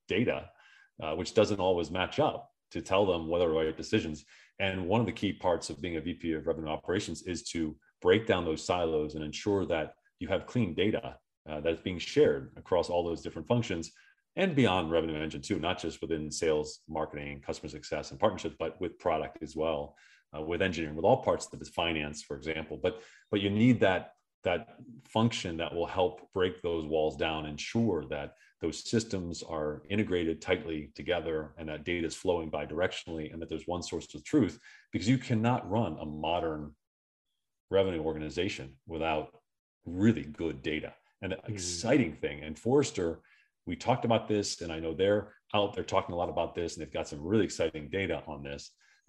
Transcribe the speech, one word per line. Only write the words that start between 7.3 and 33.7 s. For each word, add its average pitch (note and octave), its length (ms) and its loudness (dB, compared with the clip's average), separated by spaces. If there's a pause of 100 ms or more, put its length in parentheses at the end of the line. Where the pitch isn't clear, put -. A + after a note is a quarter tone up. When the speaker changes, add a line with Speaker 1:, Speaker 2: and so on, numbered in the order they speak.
Speaker 1:
is D#2+ 100 -8 (100)
to D#2 220 -2 (260)
break G#2 240 6
down F2+ 200 2
those D#2+ 200 -2
silos D#2+ 500 0
and D#2 80 -6
ensure F#2 440 0
that D#2 260 0 (260)
you - 80 -8
have F#2+ 200 -2
clean G2+ 260 0
data, D2+ 440 0 (320)
uh, D2+ 120 -6
that's E2 200 0
being F#2 180 -4
shared B2 580 2
across F2 320 0
all F2 140 2
those E2 180 -4
different E2 260 -8
functions G2+ 440 0 (440)
and F3+ 200 2
beyond F#2 360 4
Revenue D#2+ 280 2
Engine D#2 220 -4
too, F#2 180 -2
not E2+ 200 -2
just D#2+ 220 -6
within D#2 280 -2
sales, D2+ 580 0
marketing, D2 580 -6
customer D#2 240 -6
success, D2+ 420 -6
and - 80 -12
partnerships, F2+ 400 2
but - 200 -4
with F2 200 -4
product D#2 420 0
as D2 140 -8
well, D#2 400 0 (400)
uh, D#2 60 -6
with E2 200 0
engineering, D#2+ 340 0
with E2 100 6
all B2+ 180 8
parts - 280 2
of - 80 -12
the E2+ 60 -12
finance, D#2 560 -2
for D2 160 -8
example. D#2 440 -6
But, - 200 0 (300)
but G#2 100 2
you G2+ 80 2
need A2 300 6
that, F#2 320 4 (320)
that F2 340 -2 (320)
function A2 480 2
that D#2+ 160 -4
will E2+ 140 0
help - 460 0
break F#2 280 0
those E2 240 -2
walls D#2 320 2
down, D#2 300 -2
ensure D#2+ 640 0
that C#2+ 240 -6 (260)
those E2 260 -4
systems F#2 540 -2
are D2+ 480 -4
integrated F2 500 0
tightly D#2 540 -2
together D#2+ 640 -2
and D#2+ 120 -10
that D2+ 140 -8
data F2 220 -2
is D#2 100 -4
flowing E2+ 360 0
bidirectionally D#2 800 -2
and E2 80 -8
that D#2+ 80 -8
there's D#2+ 180 -6
one F2 140 -2